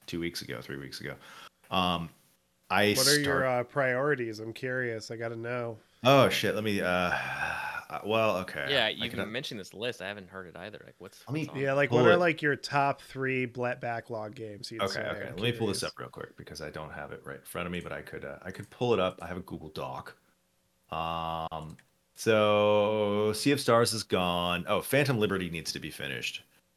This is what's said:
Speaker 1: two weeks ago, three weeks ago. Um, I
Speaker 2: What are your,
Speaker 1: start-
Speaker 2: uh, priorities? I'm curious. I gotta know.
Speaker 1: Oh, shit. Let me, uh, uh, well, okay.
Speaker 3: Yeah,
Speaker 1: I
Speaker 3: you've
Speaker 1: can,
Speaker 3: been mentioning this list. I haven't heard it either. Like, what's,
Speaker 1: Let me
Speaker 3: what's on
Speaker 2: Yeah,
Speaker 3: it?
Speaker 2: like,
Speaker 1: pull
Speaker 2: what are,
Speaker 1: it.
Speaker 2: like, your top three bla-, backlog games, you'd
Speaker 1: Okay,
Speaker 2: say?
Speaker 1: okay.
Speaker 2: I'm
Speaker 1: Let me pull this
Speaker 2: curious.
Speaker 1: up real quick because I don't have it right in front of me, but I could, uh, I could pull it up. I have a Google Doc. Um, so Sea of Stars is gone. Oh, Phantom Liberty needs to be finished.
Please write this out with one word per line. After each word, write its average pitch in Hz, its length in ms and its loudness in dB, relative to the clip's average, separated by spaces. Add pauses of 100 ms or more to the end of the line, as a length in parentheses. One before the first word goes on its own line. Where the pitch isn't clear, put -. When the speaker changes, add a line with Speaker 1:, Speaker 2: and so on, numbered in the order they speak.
Speaker 1:
two 90 120 -6
weeks 85 220 -4
ago, 60 220 -10
three 71 160 -10
weeks 67 240 -12
ago. 71 120 -8 (560)
Um, 87 380 2 (600)
I 104 260 8
Speaker 2:
What 131 100 4
are 147 140 6
your, 139 220 2
Speaker 1:
start- - 20 2
Speaker 2:
uh, 123 200 2
priorities? 127 760 0
I'm 110 160 -8
curious. 123 560 -4
I 117 60 -8
gotta 117 200 -6
know. 117 400 -6 (280)
Speaker 1:
Oh, 127 260 8
shit. - 240 2
Let 107 100 -2
me, 101 160 0
uh, 82 60 0
uh, - 1200 -2
well, 110 320 2
okay. 76 320 -6
Speaker 3:
Yeah, 123 160 4
Speaker 1:
I - 20 2
Speaker 3:
you've 107 220 -4
Speaker 1:
can, - 100 -6
Speaker 3:
been 107 100 -4
mentioning 127 280 -6
this 92 160 -14
list. 110 260 -8
I 92 80 -8
haven't 101 220 -12
heard 95 160 -12
it 82 100 -18
either. 95 260 -14
Like, - 140 -20
what's, - 320 -20
Speaker 1:
Let 131 60 -6
me 160 60 -2
Speaker 3:
what's 147 100 -6
on 131 80 -8
Speaker 2:
Yeah, 135 140 0
Speaker 3:
it? - 20 2
Speaker 2:
like, 139 160 2
Speaker 1:
pull 120 80 6
Speaker 2:
what 123 100 8
are, - 40 10
Speaker 1:
it. - 40 8
Speaker 2:
like, 175 240 4
your 143 160 2
top 139 460 0
three 131 420 -2
bla-, 123 320 -4
backlog 117 580 -8
games, 104 360 -12
you'd 113 100 -8
Speaker 1:
Okay, 98 140 0
Speaker 2:
say? 73 80 -4
Speaker 1:
okay. 80 260 -6
Speaker 2:
I'm 69 80 -10
Speaker 1:
Let 95 60 -4
me 120 100 2
pull 113 140 -2
this 98 140 -2
Speaker 2:
curious. 78 120 -4
Speaker 1:
up - 60 -18
real 62 100 -10
quick - 300 -14
because 78 240 -14
I 76 80 -8
don't 78 200 -10
have 76 220 -10
it - 140 -12
right 69 100 -10
in 69 80 -18
front 90 220 -6
of 87 60 -4
me, 87 80 -4
but 78 120 -10
I 71 80 -6
could, 71 240 -12
uh, 69 160 -10
I 92 100 -12
could - 200 -12
pull 120 240 2
it 98 60 4
up. 92 200 2
I 85 60 -10
have 90 100 -6
a - 60 -6
Google 80 260 -12
Doc. 69 480 -10 (760)
Um, 80 840 -4 (380)
so 104 1200 4
Sea 143 180 2
of 135 80 2
Stars 117 320 6
is 107 100 -4
gone. 87 640 0
Oh, 95 120 2
Phantom 131 380 2
Liberty 95 320 0
needs 80 220 -8
to - 60 -8
be 73 120 -8
finished. 67 520 -8 (340)